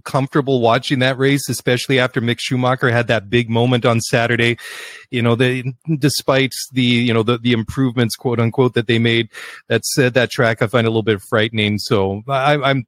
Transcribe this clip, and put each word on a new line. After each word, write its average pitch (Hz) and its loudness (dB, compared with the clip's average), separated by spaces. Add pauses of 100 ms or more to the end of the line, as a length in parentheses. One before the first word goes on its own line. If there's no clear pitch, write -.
comfortable 135 0
watching 123 2
that 131 0
race, 139 0
especially 123 0
after 127 -2
Mick 117 -2
Schumacher 127 0
had 117 0
that 107 -2
big 120 0
moment 120 2
on 117 2
Saturday. 117 0 (540)
You 123 -2
know, 117 2
they, 127 0 (340)
despite 135 0 (180)
the, 127 0
you 120 2
know, 113 2
the, 117 0
the 120 0
improvements, 117 -2
quote 120 -4
unquote, 117 0
that 117 -2
they 117 2
made, 117 0 (400)
that's, - -2
uh, 127 2
that 117 0
track 113 0
I 123 2
find 113 2
a - 2
little 110 0
bit 104 0
frightening. 107 0
So 98 -2
I, 139 0
I'm 135 0